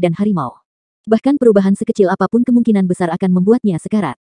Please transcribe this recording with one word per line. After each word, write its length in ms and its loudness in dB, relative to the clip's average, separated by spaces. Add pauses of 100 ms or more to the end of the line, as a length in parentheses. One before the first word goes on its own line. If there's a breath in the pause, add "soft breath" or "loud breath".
dan 160 0
harimau. 420 -4 (460)
Bahkan 320 0
perubahan 400 2
sekecil 320 -2
apapun 320 0
kemungkinan 480 0
besar 240 -2
akan 240 0
membuatnya 400 0
sekarat. 460 -4